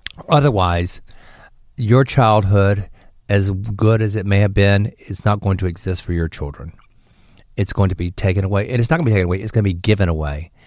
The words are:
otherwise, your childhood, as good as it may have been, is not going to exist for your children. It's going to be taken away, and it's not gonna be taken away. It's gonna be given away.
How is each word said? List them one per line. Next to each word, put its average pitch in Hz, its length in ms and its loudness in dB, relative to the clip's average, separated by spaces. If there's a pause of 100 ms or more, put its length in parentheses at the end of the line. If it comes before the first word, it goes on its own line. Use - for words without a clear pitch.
(280)
otherwise, 92 720 2 (760)
your 123 280 4
childhood, 101 840 2 (400)
as 98 220 0
good 107 520 0
as 107 140 -2
it 98 100 -4
may 101 140 2
have 101 140 2
been, 101 380 2 (160)
is - 160 -10
not 104 160 0
going 98 180 -2
to 95 80 -4
exist 90 360 -6
for 90 100 -8
your 82 160 -2
children. 76 440 -12 (840)
It's 101 160 -4
going 98 160 2
to 90 80 -4
be 87 140 -6
taken 95 340 -2
away, 101 240 -2
and 120 120 -2
it's 117 100 0
not 160 80 2
gonna 165 80 -2
be 110 60 2
taken 92 140 2
away. 92 140 -2
It's 107 120 -10
gonna 110 120 2
be 98 80 0
given 98 360 0
away. 78 420 -4 (160)